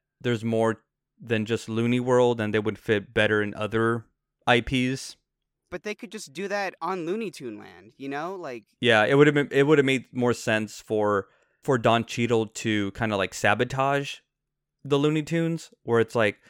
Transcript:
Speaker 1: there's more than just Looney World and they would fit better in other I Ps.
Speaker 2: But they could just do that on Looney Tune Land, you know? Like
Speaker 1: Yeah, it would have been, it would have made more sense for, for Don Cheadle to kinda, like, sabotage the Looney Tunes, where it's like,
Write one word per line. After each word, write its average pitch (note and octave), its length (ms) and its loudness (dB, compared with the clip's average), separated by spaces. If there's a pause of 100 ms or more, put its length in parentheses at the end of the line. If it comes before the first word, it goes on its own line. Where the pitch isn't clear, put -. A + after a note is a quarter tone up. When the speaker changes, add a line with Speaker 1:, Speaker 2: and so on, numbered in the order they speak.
(220)
Speaker 1:
there's A#2+ 220 -2
more A2+ 400 0 (360)
than A2+ 260 -2
just A2 220 -2
Looney A#2 320 0
World B2 400 4
and G#2+ 140 -2
they A2 60 2
would G#2+ 180 -2
fit G#2 340 -2
better G#2+ 300 2
in G#2 140 -4
other A2+ 500 -2 (400)
I A#2+ 160 4
Ps. B2+ 560 -4 (540)
Speaker 2:
But E3+ 100 -12
they G#3 140 -10
could G3+ 160 -16
just G3+ 200 -16
do F3+ 160 -8
that G3 320 -6
on E3+ 280 -6
Looney G3+ 240 -4
Tune A#2 260 -12
Land, F#2+ 400 -20
you C3+ 100 -14
know? D#3 280 -8
Like C#3 300 -12 (160)
Speaker 1:
Yeah, A2+ 240 6
it C#3 100 4
would C#3+ 100 8
have D3 80 6
been, C#3+ 160 0
it C#3 140 2
would D3 160 4
have C3+ 60 2
made C3 280 -2
more B2 200 0
sense A2 460 -4
for, G#2 500 0 (340)
for C3 160 0
Don A2+ 260 2
Cheadle A#2 420 0
to G#2 440 -2
kinda, G#2+ 260 -4
like, F#2 160 -2
sabotage C3+ 840 -2 (680)
the C#3 140 0
Looney D3+ 240 2
Tunes, E3 580 -4
where A#2 180 2
it's A2+ 140 0
like, G#2+ 260 2 (100)